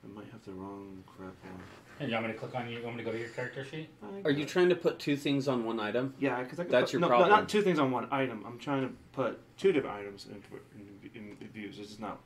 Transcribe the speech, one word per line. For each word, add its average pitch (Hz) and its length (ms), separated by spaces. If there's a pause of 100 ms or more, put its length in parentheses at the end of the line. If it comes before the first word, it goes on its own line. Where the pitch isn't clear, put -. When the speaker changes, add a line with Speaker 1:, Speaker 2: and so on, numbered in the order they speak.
Speaker 1:
I 110 100
might 104 160
have 110 140
the 101 80
wrong 98 540
crap 92 280 (100)
on. 92 160 (380)
Speaker 2:
Hey, - 100
you 113 60
want 113 120
me 110 60
to - 60
click - 160
on 120 140
you? 117 100
You 117 60
want 117 120
me 110 80
to 113 60
go - 20
to 113 80
your 117 100
character 127 340
sheet? 160 240 (140)
Speaker 1:
I 202 240
Speaker 3:
Are 151 40
you 143 140
Speaker 1:
got 139 40
Speaker 3:
trying 180 220
to 170 40
put 165 240
two 147 180
things 139 320
on 120 160
one 113 160
item? 120 380
Speaker 1:
Yeah, 127 260
'cause - 160
I 175 40
could 170 80
Speaker 3:
That's 127 180
Speaker 1:
put, - 40
Speaker 3:
your 170 60
Speaker 1:
no, 170 80
Speaker 3:
problem. 127 220
Speaker 1:
not 208 180
two 208 140
things 175 160
on 135 120
one 120 200
item. 123 360
I'm 120 120
trying 139 300
to - 60 (180)
put 123 280 (160)
two 190 160
different 117 240
items 101 300
into, 101 220 (260)
in, 101 400
in, 104 260
in 110 80
views. 101 300
This 104 120
is 107 80
not 98 280